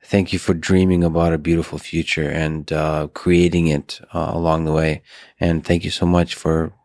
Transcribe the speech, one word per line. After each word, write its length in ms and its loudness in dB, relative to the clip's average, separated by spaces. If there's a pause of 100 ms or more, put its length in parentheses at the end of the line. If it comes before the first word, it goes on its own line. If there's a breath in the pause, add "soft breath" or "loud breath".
Thank 280 0
you 80 -2
for 140 0
dreaming 500 2
about 280 2
a 60 0
beautiful 400 -2
future 500 -4
and, 440 -4
uh, 420 -2
creating 540 2
it, 320 -2 (120)
uh, 220 -4
along 300 0
the 80 -2
way. 300 0 (360 loud breath)
And 260 0
thank 200 0
you 60 -4
so 160 -2
much 280 2
for 380 -2 (120)